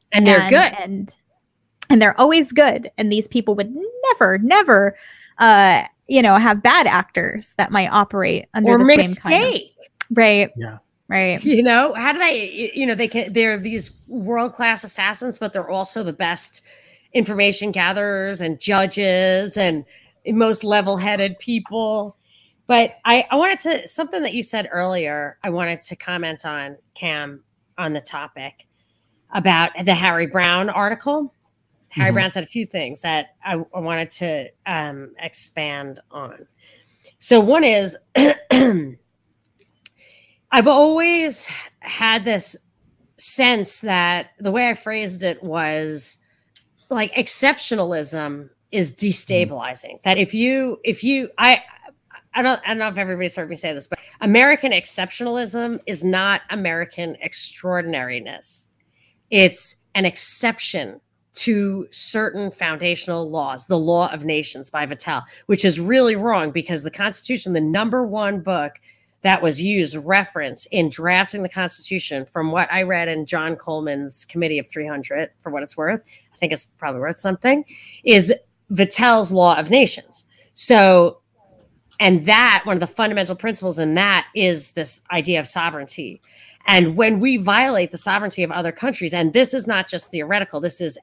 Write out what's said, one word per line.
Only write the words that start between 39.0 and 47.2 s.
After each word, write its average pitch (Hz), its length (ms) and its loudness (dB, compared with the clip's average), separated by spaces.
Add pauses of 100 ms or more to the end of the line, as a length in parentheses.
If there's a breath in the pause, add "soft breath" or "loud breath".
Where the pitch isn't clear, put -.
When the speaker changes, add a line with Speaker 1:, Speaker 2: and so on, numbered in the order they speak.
Speaker 1:
I've 247 180 6
always 311 800 4 (320 loud breath)
had 220 440 -2
this 208 320 -4 (600)
sense 247 640 0
that 175 580 0
the 202 120 -4
way 247 180 0
I 226 60 -2
phrased 208 480 -8
it 175 200 -4
was, 156 760 -6 (720)
like, 214 240 -4
exceptionalism 160 1400 -4 (200)